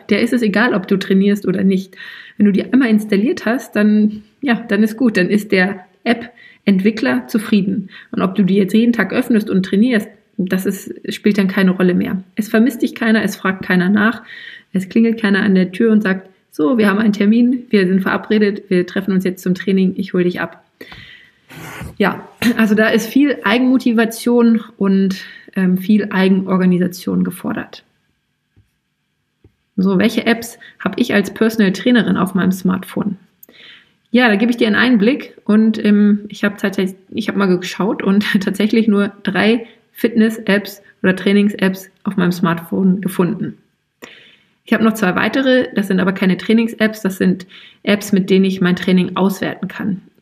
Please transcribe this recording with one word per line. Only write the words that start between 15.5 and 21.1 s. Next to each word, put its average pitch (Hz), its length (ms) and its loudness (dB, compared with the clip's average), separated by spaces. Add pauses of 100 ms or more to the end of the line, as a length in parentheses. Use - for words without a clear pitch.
der 185 180 2
Tür 226 200 2
und 214 100 4
sagt, 190 260 -4 (220)
„So, 277 280 0
wir 208 100 2
haben 196 100 0
einen 214 140 2
Termin, 240 580 2
wir 196 160 4
sind 190 140 2
verabredet, 202 720 -2
wir 180 160 0
treffen 190 260 -4
uns 185 120 0
jetzt 185 180 -6
zum 180 120 -2
Training, 190 420 0
ich - 180 -6
hol 180 100 2
dich 180 160 -2
ab.“ - 240 -10 (1300)